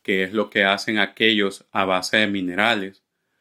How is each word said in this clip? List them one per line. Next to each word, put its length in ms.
que 220
es 80
lo 180
que 140
hacen 340
aquellos 760
a 100
base 340
de 100
minerales, 760